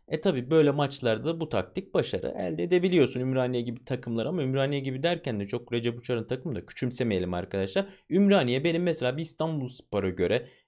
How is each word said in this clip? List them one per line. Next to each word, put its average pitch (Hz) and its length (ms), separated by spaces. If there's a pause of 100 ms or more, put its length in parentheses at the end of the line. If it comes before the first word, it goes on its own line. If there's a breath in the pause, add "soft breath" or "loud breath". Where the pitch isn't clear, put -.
e, 156 120
tabi 135 300
böyle 156 200
maçlarda 131 540
da 165 160
bu 160 80
taktik - 460
başarı 117 440
elde 165 240
edebiliyorsun. 175 580
Ümraniye 127 420
gibi 117 220
takımlar, 120 420
ama 165 160
Ümraniye 135 380
gibi 131 220
derken 165 380
de 101 60
çok 120 260
Recep 117 260
Uçar'ın 120 260
takımını 131 340
da - 80
küçümsemeyelim 110 680
arkadaşlar. 98 520 (240 loud breath)
Ümraniye 160 540
benim 170 180
mesela 160 340
bir 165 60
İstanbulspor'a 131 880
göre, 92 380 (200 loud breath)